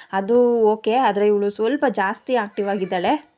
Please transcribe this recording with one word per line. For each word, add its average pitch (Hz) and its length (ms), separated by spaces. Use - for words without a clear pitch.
ಅದು 233 480
ಓಕೆ. 214 340
ಆದ್ರೆ 208 320
ಇವಳು 202 240
ಸ್ವಲ್ಪ 247 380
ಜಾಸ್ತಿ 208 460
ಆಕ್ಟಿವ್ 208 340
ಆಗಿದ್ದಾಳೆ. 196 680